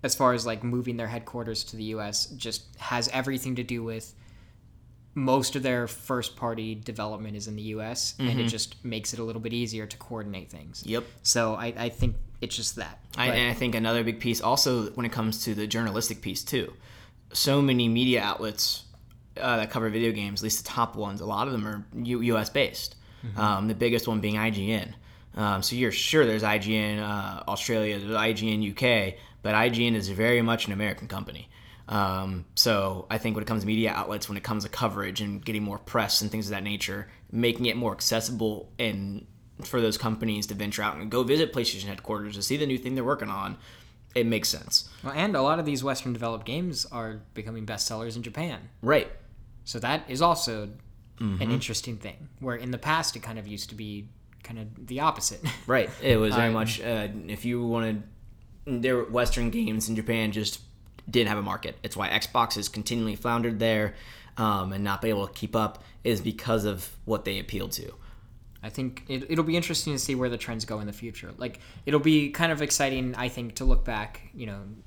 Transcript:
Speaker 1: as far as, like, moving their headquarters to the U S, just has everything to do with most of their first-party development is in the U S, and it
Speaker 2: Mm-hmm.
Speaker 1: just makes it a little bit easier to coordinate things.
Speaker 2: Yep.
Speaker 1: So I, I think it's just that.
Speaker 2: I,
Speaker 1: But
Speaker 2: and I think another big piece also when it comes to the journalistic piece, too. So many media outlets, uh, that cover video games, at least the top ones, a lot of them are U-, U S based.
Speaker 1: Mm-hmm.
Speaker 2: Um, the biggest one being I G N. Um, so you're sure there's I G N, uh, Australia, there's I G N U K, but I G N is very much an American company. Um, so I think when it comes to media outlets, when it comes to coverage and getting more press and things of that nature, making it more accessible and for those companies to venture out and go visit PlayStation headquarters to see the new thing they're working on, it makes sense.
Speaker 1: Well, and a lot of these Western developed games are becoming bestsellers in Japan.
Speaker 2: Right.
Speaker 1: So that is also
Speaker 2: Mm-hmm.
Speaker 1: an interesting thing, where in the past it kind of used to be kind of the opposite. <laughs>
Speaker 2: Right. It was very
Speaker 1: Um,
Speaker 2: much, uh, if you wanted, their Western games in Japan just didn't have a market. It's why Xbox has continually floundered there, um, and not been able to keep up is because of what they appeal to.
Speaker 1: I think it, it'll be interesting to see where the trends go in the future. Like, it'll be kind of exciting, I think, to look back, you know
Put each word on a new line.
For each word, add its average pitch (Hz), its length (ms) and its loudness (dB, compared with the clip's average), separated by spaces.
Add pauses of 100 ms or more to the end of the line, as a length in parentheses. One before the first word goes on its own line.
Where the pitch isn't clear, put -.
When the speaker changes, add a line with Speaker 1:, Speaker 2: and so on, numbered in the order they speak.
Speaker 1:
as 131 120 2
far 127 180 6
as, 113 120 0
like, 113 180 -2
moving 120 340 -2
their 117 100 -4
headquarters 113 580 -6
to 113 120 -12
the 110 60 -6 (120)
U 107 60 -4
S, 104 260 -2
just - 500 -8
has 120 320 -2
everything 131 460 -2
to 123 80 -2
do 120 200 -4
with 110 300 -8 (1000)
most 131 420 4
of 131 80 -2
their 123 240 2
first-party 113 880 -4
development 107 600 -6
is 107 120 -8
in 107 100 -8
the 104 60 -8
U 107 180 -6
S, 113 360 -4
and 131 120 2
it 127 80 2
Speaker 2:
Mm-hmm. 117 100 2
Speaker 1:
just - 380 -4
makes 110 280 -4
it 113 60 -8
a 117 40 -4
little 113 180 -6
bit 113 120 -4
easier 110 320 -2
to 104 120 -14
coordinate 101 520 -10
things. 78 360 -14
Speaker 2:
Yep. 113 180 -2 (180)
Speaker 1:
So 113 340 2
I, 117 220 -6
I 117 120 -2
think - 260 2 (240)
it's 117 160 -4
just - 220 -4
that. 87 220 -10 (180)
Speaker 2:
I, 123 100 2
Speaker 1:
But 113 100 2
Speaker 2:
and 120 140 4
I - 20 2
think 120 220 0
another 113 280 4
big 113 160 0
piece 120 220 0
also 120 500 2
when 120 140 -4
it 117 60 -2
comes 110 320 0
to 113 100 -2
the 107 140 -2
journalistic 110 540 0
piece, - 220 -4
too. - 300 -2 (600)
So 143 280 4
many 123 280 6
media 120 340 6
outlets, - 600 -2 (560)
uh, 123 180 2
that 107 120 0
cover 113 200 0
video 113 240 4
games, 101 280 -2
at - 40 -4
least - 200 0
the - 60 -8
top 117 240 0
ones, 101 240 -4
a 85 60 -8
lot 107 220 0
of 135 60 -2
them 107 140 0
are 104 260 -6
U-, 120 280 -2
U 117 160 4
S 110 120 2
based. - 460 0 (300)
Speaker 1:
Mm-hmm. 107 140 -6
Speaker 2:
Um, 104 280 4
the 110 80 2
biggest 117 320 4
one 110 140 2
being 107 160 2
I 110 120 4
G 101 220 0
N. 107 240 -2 (400)
Um, 101 260 2
so 120 140 0
you're 123 160 4
sure 151 340 6
there's 110 180 2
I 107 140 4
G 107 180 2
N, 107 240 2
uh, 101 480 -4
Australia, 107 520 0
there's 104 160 -4
I 110 180 4
G 107 180 0
N 107 120 2
U 101 100 -2
K, 110 440 2 (260)
but 107 120 2
I 117 140 6
G 117 180 2
N 117 80 4
is 95 140 0
very 113 320 4
much 113 260 2
an 104 60 -2
American 104 340 -2
company. - 400 -10 (400)
Um, 95 580 0 (100)
so 98 540 4
I 110 80 -2
think 110 180 0
when 107 80 -2
it 110 40 -6
comes 110 160 2
to 98 40 0
media 110 240 4
outlets, - 380 -4
when 101 80 -4
it - 60 -8
comes 107 200 -2
to 98 60 -6
coverage 98 520 -2
and 101 220 -4
getting 107 200 -2
more 101 140 -4
press - 440 2
and 107 100 -2
things 107 160 -2
of 101 40 -4
that 98 120 -4
nature, 101 460 -4 (220)
making 120 360 2
it 107 100 2
more 117 140 0
accessible 110 880 0
and 101 460 -2 (380)
for 123 180 0
those 110 160 2
companies 110 500 0
to 104 60 -6
venture 104 280 -2
out 101 140 0
and 101 160 -6
go 123 120 4
visit 151 300 4
PlayStation 113 340 0
headquarters 104 480 -6
to 101 60 -6
see 127 160 0
the 151 80 2
new 131 120 0
thing 127 180 -4
they're 127 80 0
working 120 260 -2
on, 98 280 -6 (580)
it 120 100 4
makes 113 240 2
sense. - 400 0 (140)
Speaker 1:
Well, 135 120 -4
and 190 200 2
a 135 60 4
lot 156 180 4
of 160 60 -2
these 139 180 0
Western 131 300 -2
developed 117 320 -4
games 165 460 -2
are 110 300 -6 (120)
becoming 113 320 -8
bestsellers 110 500 -4
in 117 80 -6
Japan. 139 460 -6 (120)
Speaker 2:
Right. 135 300 4 (520)
Speaker 1:
So - 160 -8
that 127 300 0
is 131 140 0
also 113 460 2 (500)
Speaker 2:
Mm-hmm. 98 240 0
Speaker 1:
an 113 80 2
interesting 120 460 -2
thing, 104 320 -12 (100)
where 127 160 -4
in 123 160 -6
the 120 80 -4
past 156 360 0
it - 40 -10
kind 113 180 -8
of 104 80 -10
used 104 240 -10
to 113 60 -12
be 104 340 -8 (320)
kind 117 160 -12
of 107 300 -12
the 127 140 -4
opposite. 156 380 2 (160)
<laughs> - 120 -14
Speaker 2:
Right. 120 200 6 (140)
It 123 160 8
was 107 160 6
very 117 140 6
Speaker 1:
Um, 113 80 4
Speaker 2:
much, 110 260 0
uh, 110 280 -2 (180)
if 104 180 -6
you 120 180 0
wanted, 113 380 0 (640)
their 123 380 2
Western 120 480 2
games 110 360 0
in 113 80 0
Japan 110 360 0
just 107 300 -2 (460)
didn't 117 220 4
have 104 80 2
a 101 60 0
market. 95 400 -4
It's - 120 -6
why 98 140 -2
Xbox - 460 2
has 104 140 -4
continually 110 460 -2
floundered 117 440 0
there, 107 340 4 (440)
um, 98 360 2
and 101 100 -2
not 98 180 0
been 113 100 2
able 98 160 2
to - 60 -12
keep - 220 -4
up 107 280 2 (200)
is 110 180 4
because 110 440 0
of 95 240 -2 (160)
what 107 180 0
they 98 140 -2
appeal 98 320 -6
to. - 240 -8 (680)
Speaker 1:
I 107 80 -10
think 131 360 -6
it, 131 220 -6
it'll 165 140 4
be 165 120 2
interesting 160 380 0
to 131 60 -2
see 135 160 0
where 127 140 2
the 117 100 -2
trends 113 260 -6
go 107 140 -4
in 104 80 -4
the 104 60 -6
future. 104 440 -12
Like, - 220 -6 (260)
it'll 147 140 6
be 147 320 6
kind 165 200 2
of 147 120 0
exciting, 135 520 0
I 123 140 -2
think, 120 280 -8
to 131 80 -2
look 127 200 8
back, 110 360 -4 (120)
you 117 140 -10
know 101 140 -8 (260)